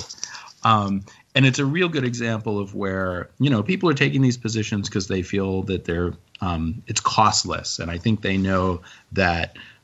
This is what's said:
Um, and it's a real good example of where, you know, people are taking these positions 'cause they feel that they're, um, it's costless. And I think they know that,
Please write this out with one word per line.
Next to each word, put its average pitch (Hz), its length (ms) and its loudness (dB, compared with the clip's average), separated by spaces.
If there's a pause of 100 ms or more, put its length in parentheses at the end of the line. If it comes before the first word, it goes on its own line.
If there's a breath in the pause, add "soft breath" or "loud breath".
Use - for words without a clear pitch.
(640 loud breath)
Um, 101 400 2 (320 loud breath)
and 131 100 6
it's 131 140 4
a 143 60 2
real 170 240 0
good 143 160 -2
example 113 520 -2
of 101 160 -4
where, 95 640 -4
you 139 140 2
know, 110 100 2
people 185 280 0
are 151 40 4
taking 139 300 2
these 123 140 4
positions 107 520 -2
'cause 95 180 -2
they 95 140 -2
feel 95 420 -2
that 95 220 -4
they're, 85 280 0 (260)
um, 85 480 -2
it's - 140 -4
costless. - 760 0
And 85 140 -6
I 85 80 -4
think 107 220 2
they 95 160 0
know 95 440 2 (300 loud breath)
that, 85 460 2 (260 loud breath)